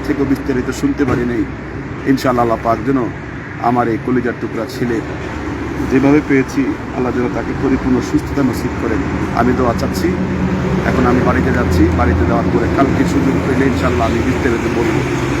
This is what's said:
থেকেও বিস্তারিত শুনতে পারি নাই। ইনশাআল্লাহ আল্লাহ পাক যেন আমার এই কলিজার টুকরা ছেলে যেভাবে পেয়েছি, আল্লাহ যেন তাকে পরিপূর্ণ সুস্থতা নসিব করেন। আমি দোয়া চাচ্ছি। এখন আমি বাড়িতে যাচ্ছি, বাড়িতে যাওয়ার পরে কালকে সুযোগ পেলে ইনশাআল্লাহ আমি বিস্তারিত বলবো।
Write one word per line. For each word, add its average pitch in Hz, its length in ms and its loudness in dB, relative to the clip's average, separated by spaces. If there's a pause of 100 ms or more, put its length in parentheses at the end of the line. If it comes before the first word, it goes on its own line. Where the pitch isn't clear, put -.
থেকেও 143 180 -2
বিস্তারিত 131 460 -2
শুনতে 143 340 -2
পারি 123 200 2
নাই। 120 200 0 (640)
ইনশাআল্লাহ 127 380 2
আল্লাহ 113 180 2
পাক 117 240 2
যেন 135 100 2 (680)
আমার 120 260 2
এই 110 180 0
কলিজার 123 340 0
টুকরা 113 240 -4 (140)
ছেলে 120 220 -2 (920)
যেভাবে 139 380 4
পেয়েছি, 135 460 0 (220)
আল্লাহ 127 160 -2
যেন 123 220 -2
তাকে 117 180 -4 (100)
পরিপূর্ণ 127 380 2 (120)
সুস্থতা 143 300 0
নসিব 123 300 0 (100)
করেন। 110 160 0 (380)
আমি 120 220 4
দোয়া 120 200 2
চাচ্ছি। 135 300 0 (800)
এখন 123 200 2
আমি 123 200 2
বাড়িতে 127 260 2
যাচ্ছি, 123 360 4 (100)
বাড়িতে 120 280 2
যাওয়ার 117 260 2
পরে 117 140 2 (100)
কালকে 135 280 4
সুযোগ - 300 2 (140)
পেলে 131 180 2
ইনশাআল্লাহ 123 400 0
আমি 113 120 0
বিস্তারিত 117 460 0 (140)
বলবো। 113 220 0 (400)